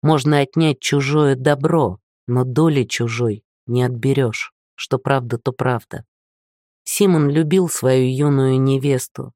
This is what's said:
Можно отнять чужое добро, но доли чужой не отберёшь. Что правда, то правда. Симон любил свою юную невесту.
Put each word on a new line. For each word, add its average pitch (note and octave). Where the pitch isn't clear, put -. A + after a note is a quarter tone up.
Можно D3
отнять D3+
чужое C#3+
добро, C#3
но B2
доли C#3
чужой A2+
не B2
отберёшь. B2+
Что -
правда, B2+
то B2+
правда. B2
Симон E3
любил D#3+
свою C3
юную C3+
невесту. C3+